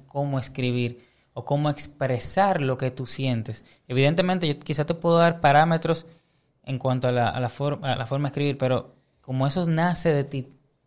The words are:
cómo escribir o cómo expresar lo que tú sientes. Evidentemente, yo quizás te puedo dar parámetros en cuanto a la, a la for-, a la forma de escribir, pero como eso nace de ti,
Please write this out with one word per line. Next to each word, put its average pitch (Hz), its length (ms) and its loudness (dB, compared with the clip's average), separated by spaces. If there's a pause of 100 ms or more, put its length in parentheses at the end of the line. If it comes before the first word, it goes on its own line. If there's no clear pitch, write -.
cómo 139 320 -4
escribir 123 680 -4 (260)
o 117 120 -10
cómo 147 240 0
expresar 151 920 -2
lo 131 160 -2
que 131 140 -4
tú 127 140 -8
sientes. 117 580 -4 (240)
Evidentemente, 165 600 2
yo 143 120 -2
quizás 151 260 -4
te 170 80 -2
puedo 170 240 2
dar 170 220 4
parámetros 165 680 4 (580)
en 135 140 -6
cuanto 127 300 0
a 123 40 4
la, 120 180 2
a - 100 -2
la 123 100 -2
for-, 143 340 -4
a 135 120 -2
la 120 100 -4
forma 139 220 -2
de 135 40 -6
escribir, 143 260 -2
pero 127 380 -2 (260)
como 131 260 -2
eso 175 180 0
nace 165 480 2
de 139 120 2
ti, 139 240 -8 (380)